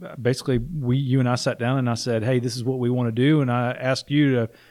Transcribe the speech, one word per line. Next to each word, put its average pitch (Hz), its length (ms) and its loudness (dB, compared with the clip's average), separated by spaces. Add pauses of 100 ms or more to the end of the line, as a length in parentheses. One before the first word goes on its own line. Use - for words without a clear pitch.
I, - 120 -16
basically, 127 420 -2
we, 127 400 0
you 135 240 2
and 123 80 2
I 123 60 2
sat 123 240 -2
down 123 200 0
and 123 120 0
I 113 40 -2
said, 113 280 -2
"Hey, 127 160 2
this 120 180 -4
is 120 80 -6
what 131 140 -2
we 120 100 0
wanna 123 240 0
do." 143 300 4
And 127 100 0
I 120 200 -2
asked 131 380 -4
you 143 260 4
to 113 140 0 (200)